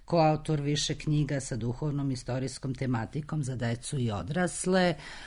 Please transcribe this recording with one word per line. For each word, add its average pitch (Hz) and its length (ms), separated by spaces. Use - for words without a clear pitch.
koautor 156 560
više 147 340
knjiga 151 460
sa - 160
duhovnom 139 540
istorijskom 131 640
tematikom 131 680
za 127 120
decu 117 420
i 117 120
odrasle, 175 840